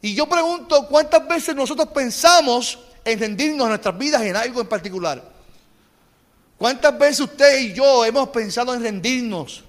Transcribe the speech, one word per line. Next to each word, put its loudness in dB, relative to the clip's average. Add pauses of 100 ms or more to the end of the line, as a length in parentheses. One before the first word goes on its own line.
Y -4
yo 0
pregunto, 0
¿cuántas 4
veces -2
nosotros -2
pensamos 2 (240)
en -2
rendirnos -2
nuestras -2
vidas 0
en -4
algo -4
en -4
particular? -6 (1400)
¿Cuántas 0
veces 2
usted 4
y -6
yo 4
hemos 0
pensado -4
en -6
rendirnos? -6